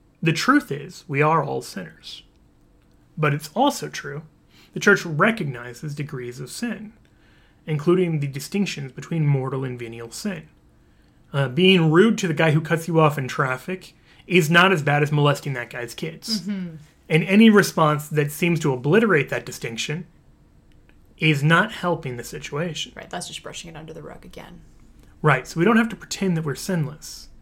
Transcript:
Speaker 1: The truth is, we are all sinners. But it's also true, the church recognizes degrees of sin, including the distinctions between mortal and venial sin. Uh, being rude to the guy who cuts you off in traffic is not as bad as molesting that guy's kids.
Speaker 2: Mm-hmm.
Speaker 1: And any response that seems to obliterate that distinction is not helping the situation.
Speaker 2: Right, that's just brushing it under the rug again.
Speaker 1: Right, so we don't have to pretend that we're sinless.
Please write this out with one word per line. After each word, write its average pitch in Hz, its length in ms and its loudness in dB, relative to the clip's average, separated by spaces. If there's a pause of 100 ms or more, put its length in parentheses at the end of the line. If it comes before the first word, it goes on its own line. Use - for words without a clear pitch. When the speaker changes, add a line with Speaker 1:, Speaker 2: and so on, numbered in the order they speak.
(220)
Speaker 1:
The 160 100 2
truth 277 400 2
is, 143 340 -12
we 143 160 0
are 156 220 2
all 135 180 -6
sinners. - 600 -16 (960)
But 151 160 2
it's 147 200 -8
also 262 340 0
true, 143 340 -12 (500)
the 170 80 -10
church 202 260 4
recognizes 151 880 -2
degrees 131 460 -10
of 135 100 -14
sin, 214 420 -8 (720)
including 165 540 2
the 143 60 -2
distinctions 139 680 -4
between 156 340 -2
mortal 135 380 0
and 127 140 -6
venial 117 320 -12
sin. 160 380 -8 (840)
Uh, 139 160 0
being 165 420 4
rude 202 280 6
to 190 100 -2
the 160 60 -2
guy 160 180 4
who 156 80 4
cuts 160 280 -2
you 160 120 2
off 147 180 4
in 131 100 -4
traffic 139 640 -6 (320)
is 170 240 4
not 175 220 6
as 160 100 2
bad 147 200 2
as 147 100 0
molesting 147 420 2
that 120 160 -10
guy's 120 240 -10
kids. 165 480 -8
Speaker 2:
Mm-hmm. 185 340 -8 (320)
Speaker 1:
And 160 160 2
any 214 260 8
response 156 580 4
that 147 240 -2
seems 170 280 0
to 147 120 2
obliterate 156 560 2
that 123 180 -4
distinction 127 600 -8 (1120)
is 156 240 2
not 170 300 4
helping 160 440 -4
the 120 80 -12
situation. 151 680 -8
Speaker 2:
Right, - 140 -16
that's 180 200 -12
just - 140 -14
brushing 170 280 -14
it 160 60 -18
under 160 160 -16
the 156 100 -16
rug - 220 -18
again. - 360 -20 (600)
Speaker 1:
Right, 135 240 2
so - 120 -8
we 165 60 2
don't 226 140 4
have 226 120 2
to - 60 -12
pretend - 400 -4
that 160 80 -4
we're 143 120 -4
sinless. - 720 -6 (140)